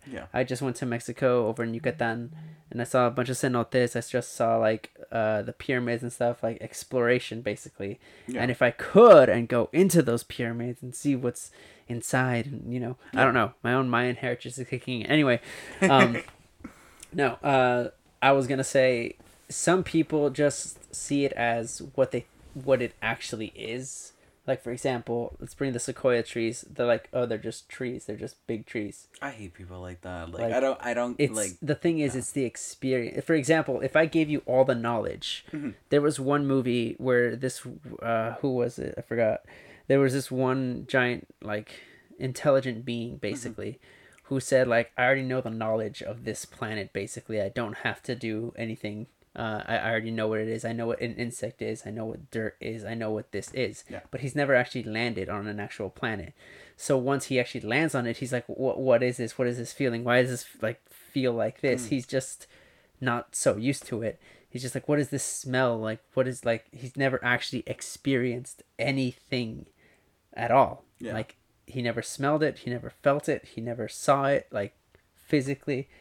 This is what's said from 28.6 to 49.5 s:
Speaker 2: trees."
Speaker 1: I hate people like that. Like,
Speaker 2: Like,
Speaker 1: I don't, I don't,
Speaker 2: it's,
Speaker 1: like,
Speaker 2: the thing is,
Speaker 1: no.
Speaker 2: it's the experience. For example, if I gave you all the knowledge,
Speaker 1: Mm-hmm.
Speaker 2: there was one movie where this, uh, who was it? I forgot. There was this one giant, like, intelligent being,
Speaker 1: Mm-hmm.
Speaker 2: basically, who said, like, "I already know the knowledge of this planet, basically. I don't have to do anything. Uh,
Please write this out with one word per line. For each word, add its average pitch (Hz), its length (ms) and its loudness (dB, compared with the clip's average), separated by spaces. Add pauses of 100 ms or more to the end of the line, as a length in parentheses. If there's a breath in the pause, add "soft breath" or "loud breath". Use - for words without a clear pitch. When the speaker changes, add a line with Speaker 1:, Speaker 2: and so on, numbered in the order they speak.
Speaker 2:
trees." 104 400 -8 (120)
Speaker 1:
I 139 120 -8
hate 101 240 -14
people 90 260 -14
like 90 200 -12
that. 87 300 -10
Like, - 120 -10
Speaker 2:
Like, 113 100 0
Speaker 1:
I 123 60 2
don't, 135 260 0
I 120 80 -2
don't, 123 260 -2
Speaker 2:
it's, 143 140 2
Speaker 1:
like, 101 200 -4 (100)
Speaker 2:
the 139 100 -2
thing 165 240 0
is, 143 160 0
Speaker 1:
no. 127 60 -4
Speaker 2:
it's - 120 -8
the 139 140 -2
experience. - 800 -4
For 165 80 4
example, 151 480 2
if 135 140 -4
I 160 100 6
gave 156 240 2
you 147 160 -2
all 131 180 4
the 135 120 4
knowledge, 117 760 -4
Speaker 1:
Mm-hmm. 143 200 -8 (180)
Speaker 2:
there 147 120 6
was 147 180 2
one 143 260 2
movie 123 540 2
where 123 360 4
this, 127 300 -6 (380)
uh, 113 300 0
who 135 200 -2
was 123 240 -2
it? - 180 -6
I - 60 -8
forgot. 113 400 0 (460 loud breath)
There 139 120 6
was 131 140 4
this 139 160 -2
one 127 580 0
giant, 123 380 0 (160)
like, 104 300 -6 (480 loud breath)
intelligent 131 640 0
being, 117 280 -6
Speaker 1:
Mm-hmm. 139 80 -12
Speaker 2:
basically, 110 580 -6 (460 loud breath)
who 135 140 -2
said, 127 280 4
like, 117 280 2
"I 123 100 2
already 135 180 2
know 131 180 -2
the 120 80 -8
knowledge 110 540 -2
of 113 200 -10
this 107 220 -8
planet, 107 480 -8
basically. 104 480 -6
I 98 80 -2
don't 110 280 -6
have - 260 -6
to 131 120 -4
do 113 400 -4
anything. 110 520 -8 (300)
Uh, 110 300 -4